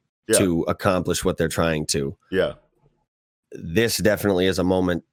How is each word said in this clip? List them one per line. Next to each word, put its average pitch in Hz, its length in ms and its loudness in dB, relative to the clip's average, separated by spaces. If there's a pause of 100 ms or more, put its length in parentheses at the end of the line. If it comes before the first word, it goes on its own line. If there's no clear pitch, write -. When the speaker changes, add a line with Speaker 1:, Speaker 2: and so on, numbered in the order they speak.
(260)
Speaker 1:
Yeah. 110 120 2
Speaker 2:
to 87 300 2
accomplish 87 540 -2
what 90 140 0
they're 82 120 0
trying 80 400 -2
to. 69 280 -4 (140)
Speaker 1:
Yeah. 170 240 -2 (960)
Speaker 2:
This 90 460 -2
definitely 95 480 2
is 92 120 0
a 90 60 0
moment 90 480 0